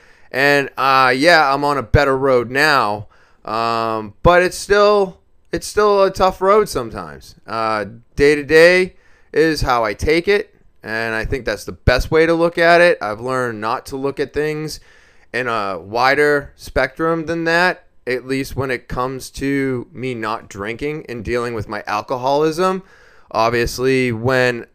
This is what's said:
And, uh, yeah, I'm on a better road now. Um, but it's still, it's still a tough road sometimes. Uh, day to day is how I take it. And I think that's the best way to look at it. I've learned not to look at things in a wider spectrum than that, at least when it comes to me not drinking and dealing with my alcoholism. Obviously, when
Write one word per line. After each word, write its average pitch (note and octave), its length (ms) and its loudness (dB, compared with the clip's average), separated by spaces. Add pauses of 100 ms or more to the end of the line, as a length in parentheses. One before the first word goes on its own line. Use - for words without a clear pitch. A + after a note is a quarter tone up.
(320)
And, C#3 460 2
uh, C3 360 4
yeah, D3 400 4
I'm C#3+ 120 -2
on C#3+ 120 0
a C3 60 -4
better C#3 340 2
road B2+ 320 2
now. B2+ 600 0 (340)
Um, A2+ 720 -2 (100)
but F3 180 6
it's F3+ 140 0
still, G3+ 640 2 (320)
it's E3 160 -6
still G#3 360 2
a F#3+ 60 4
tough F#3 300 0
road G3 300 2
sometimes. G#2 640 -10 (100)
Uh, A2 380 -2 (320)
day C#3+ 200 4
to D3 100 -4
day F3 500 6 (380)
is D#3 260 2
how B2 240 0
I G#2+ 100 -2
take E3 360 0
it. G3+ 260 -2 (260)
And A2+ 340 -6
I A2+ 100 -4
think C3+ 180 -6
that's A2 220 -6
the - 80 -10
best - 380 -2
way D#3+ 140 2
to E3 80 2
look E3 240 -2
at E3+ 220 4
it. F3 220 4
I've G#2 180 -6
learned B2 400 -4
not A2 280 -4
to C#3 100 -10
look C3+ 240 -6
at B2+ 100 -6
things D3+ 480 -6 (540)
in B2 160 -4
a G2+ 280 -4
wider C#3 800 0
spectrum D#3+ 720 -4
than E3 180 -4
that, E3+ 400 0 (240)
at B2 180 -4
least C3+ 300 -6
when C3 160 -4
it A#2+ 160 -8
comes B2+ 440 -6
to C3+ 600 -4
me B2+ 240 -8
not A2 320 -6
drinking A#2 600 -8
and A#2 160 -12
dealing A#2+ 300 -4
with G#2+ 120 -8
my G#2+ 180 -8
alcoholism. D3 1000 -2 (480)
Obviously, A#2+ 840 0
when B2 600 0